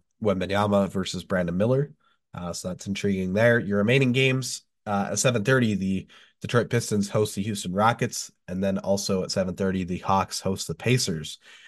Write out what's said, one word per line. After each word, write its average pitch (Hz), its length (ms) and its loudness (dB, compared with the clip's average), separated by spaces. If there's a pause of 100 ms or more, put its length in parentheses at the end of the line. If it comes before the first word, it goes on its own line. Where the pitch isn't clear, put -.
(240)
Wembanyama 98 680 2
versus 92 340 -6
Brandon 90 320 -2
Miller. 131 380 0 (400)
Uh, 87 180 -8
so - 180 -10
that's - 180 -10
intriguing 95 460 -2
there. 117 260 4
Your 98 180 -2
remaining 123 340 4
games, 131 520 0 (240)
uh, 101 240 -2
at 104 80 -2
seven 117 240 2
thirty, 120 320 4
the 95 320 -2 (340)
Detroit 113 280 0
Pistons 107 400 0
host 107 260 0
the 98 80 -4
Houston 101 300 -4
Rockets, - 580 0 (160)
and 92 160 -4
then 98 160 0
also 98 440 0
at 71 80 -6
seven 92 240 -2
thirty, 95 280 0
the 87 160 -4
Hawks 98 400 0
host 98 280 -4
the 80 60 -6
Pacers. 101 640 -2 (300)